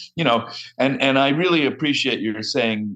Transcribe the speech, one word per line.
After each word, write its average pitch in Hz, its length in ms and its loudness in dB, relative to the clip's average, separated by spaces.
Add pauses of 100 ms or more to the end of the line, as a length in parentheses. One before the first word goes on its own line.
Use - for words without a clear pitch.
(160)
You 165 80 -2
know, 117 240 2 (300)
and, 131 240 0
and 135 160 2
I 139 100 4
really 156 380 2
appreciate 135 540 -2
your 110 220 -4
saying 110 540 -2